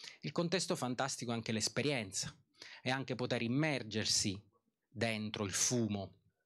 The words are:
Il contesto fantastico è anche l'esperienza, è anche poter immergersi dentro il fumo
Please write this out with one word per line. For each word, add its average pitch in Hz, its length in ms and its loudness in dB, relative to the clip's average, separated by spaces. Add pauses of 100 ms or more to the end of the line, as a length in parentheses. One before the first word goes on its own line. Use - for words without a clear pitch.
(200)
Il 151 140 -6
contesto 175 420 2
fantastico 127 560 -2
è - 20 0
anche 113 200 -2
l'esperienza, 113 800 -2 (460)
è 127 80 -2
anche 131 260 0
poter 123 260 0
immergersi 113 960 2 (520)
dentro 107 560 0
il 92 80 -2
fumo 104 640 2 (300)